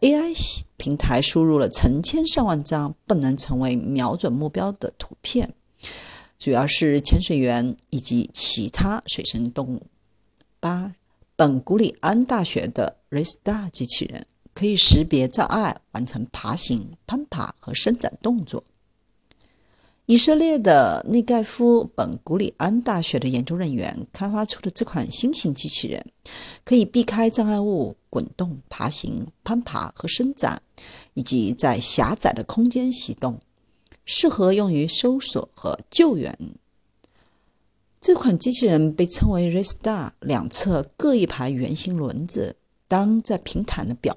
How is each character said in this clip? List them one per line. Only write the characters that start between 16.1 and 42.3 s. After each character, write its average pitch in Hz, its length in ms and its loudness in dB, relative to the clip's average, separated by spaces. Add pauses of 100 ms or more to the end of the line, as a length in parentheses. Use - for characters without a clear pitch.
爬 - 240 -8
行、 107 360 -2 (160)
攀 269 180 -6
爬 - 340 -10
和 - 140 -14
伸 240 260 0
展 - 220 -8
动 226 240 -2
作。 - 200 -12 (1400)
以 226 100 6
色 311 180 8
列 311 240 4
的 143 480 4
内 233 140 2
盖 233 220 0
夫 240 420 2 (100)
本 - 300 -4
古 151 140 -2
里 - 180 -4
安 202 240 0
大 202 220 -2
学 151 160 -2
的 123 100 -4
研 127 160 -2
究 165 100 -6
人 170 200 -4
员 87 360 -8
开 - 160 -8
发 208 160 -4
出 - 200 -4
的 185 80 -6
这 - 120 -2
款 165 300 -4
新 269 220 0
型 160 180 -2
机 147 160 -2
器 - 180 2
人， - 160 -8 (640)
可 - 100 0
以 240 80 6
避 240 220 0
开 226 240 0
障 226 180 2
碍 208 140 0
物、 185 340 -2 (140)
滚 - 260 -6
动、 170 240 -6 (120)
爬 - 180 -6
行、 - 380 -6 (180)
攀 233 160 -2
爬 - 340 -6
和 - 140 -8
伸 262 260 0
展， - 280 -2 (500)
以 135 100 -6
及 120 300 0
在 123 260 0
狭 127 360 2
窄 - 180 0
的 113 100 -6
空 240 280 0
间 254 200 -2
行 - 300 -2
动， 120 180 -4 (680)
适 - 240 6
合 190 240 2
用 202 180 0
于 151 160 0
搜 254 320 0
索 - 320 0
和 - 260 -6 (120)
救 311 260 4
援。 123 180 -6 (1700)
这 370 140 4
款 208 240 2
机 - 120 4
器 247 140 2
人 156 300 4
被 175 120 0
称 - 240 4
为 175 220 0
Resta， 190 680 -2
两 - 280 -2
侧 151 480 2
各 285 200 2
一 185 100 2
排 127 240 -4
圆 135 260 -4
形 185 180 -6
轮 151 320 -6
子， - 300 -4 (300)